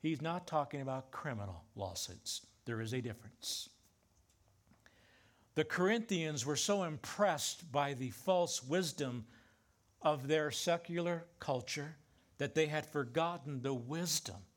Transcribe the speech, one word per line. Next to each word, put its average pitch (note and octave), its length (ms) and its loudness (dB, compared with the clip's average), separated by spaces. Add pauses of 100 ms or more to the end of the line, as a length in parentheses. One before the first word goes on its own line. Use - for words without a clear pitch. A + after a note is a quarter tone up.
He's D#3 220 0
not F3 240 -2
talking C#3+ 340 0
about C3+ 300 -4
criminal G2+ 540 -6 (120)
lawsuits. - 720 -6 (180)
There A#2 160 -4
is A2 120 -4
a B2+ 80 -2
difference. - 680 -8 (1900)
The D3+ 100 4
Corinthians F3 840 2
were D3+ 100 2
so G3+ 280 2
impressed E3 880 0
by C#3+ 240 2
the B2+ 160 -4
false F3 520 2
wisdom C3+ 640 0 (760)
of D3 260 2
their D3+ 240 4
secular E3+ 760 0 (140)
culture C#3+ 560 -2 (420)
that C#3+ 160 -2
they D#3 120 6
had D3+ 200 0
forgotten D3 760 -2
the C3+ 140 0
wisdom C3+ 600 -2 (200)